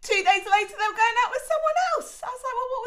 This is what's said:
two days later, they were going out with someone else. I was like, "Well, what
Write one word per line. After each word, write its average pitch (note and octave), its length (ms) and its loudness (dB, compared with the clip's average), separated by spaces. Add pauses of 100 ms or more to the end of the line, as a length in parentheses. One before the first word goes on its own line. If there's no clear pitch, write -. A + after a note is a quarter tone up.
two G4+ 220 0
days F#4+ 260 4
later, G4+ 300 2
they G#4+ 80 0
were G#4 80 -6
going A4+ 280 2
out - 60 -2
with B4+ 160 -4
someone D#5+ 300 0 (180)
else. - 300 -8
I - 20 -10
was B4+ 160 -10
like, C5 160 -6
"Well, B4+ 140 -4
what B4+ 140 -4